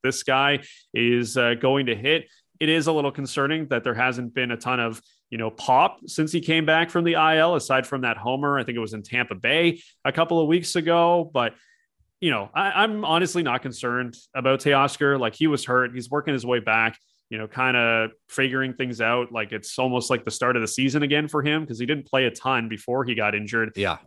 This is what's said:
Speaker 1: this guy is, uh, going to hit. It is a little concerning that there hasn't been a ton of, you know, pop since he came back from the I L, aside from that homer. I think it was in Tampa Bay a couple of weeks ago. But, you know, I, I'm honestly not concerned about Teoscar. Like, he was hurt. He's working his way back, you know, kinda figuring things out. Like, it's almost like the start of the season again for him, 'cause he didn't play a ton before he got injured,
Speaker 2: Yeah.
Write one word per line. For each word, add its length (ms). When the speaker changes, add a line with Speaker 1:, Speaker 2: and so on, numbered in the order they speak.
Speaker 1:
this 200
guy 360
is, 440
uh, 160
going 320
to 100
hit. 320
It 80
is 200
a 40
little 200
concerning 580
that 160
there 80
hasn't 400
been 180
a 60
ton 240
of, 200
you 80
know, 120
pop 580
since 260
he 80
came 240
back 240
from 160
the 100
I 220
L, 180
aside 320
from 140
that 160
homer. 420
I 60
think 100
it 60
was 120
in 100
Tampa 320
Bay 460
a 80
couple 300
of 60
weeks 280
ago. 580
But, 200
you 120
know, 220
I, 300
I'm 220
honestly 380
not 180
concerned 540
about 240
Teoscar. 580
Like, 180
he 120
was 160
hurt. 300
He's 160
working 240
his 120
way 140
back, 400
you 80
know, 100
kinda 600
figuring 440
things 260
out. 320
Like, 200
it's 280
almost 300
like 160
the 60
start 240
of 60
the 60
season 340
again 260
for 140
him, 240
'cause 140
he 60
didn't 220
play 180
a 60
ton 360
before 380
he 100
got 200
injured, 400
Speaker 2:
Yeah. 180